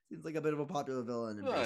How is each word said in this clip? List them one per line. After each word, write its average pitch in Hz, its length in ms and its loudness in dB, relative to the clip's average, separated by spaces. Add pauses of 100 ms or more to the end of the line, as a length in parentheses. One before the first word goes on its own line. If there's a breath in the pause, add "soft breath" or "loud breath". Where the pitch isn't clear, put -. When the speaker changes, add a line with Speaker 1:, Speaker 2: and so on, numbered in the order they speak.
Speaker 1:
seems 160 160 -10
like 160 120 -4
a 151 40 0
bit 151 120 4
of 147 80 0
a 147 60 0
popular 135 360 0
villain 113 380 -2
in 98 40 -4
Speaker 2:
Well, 175 220 2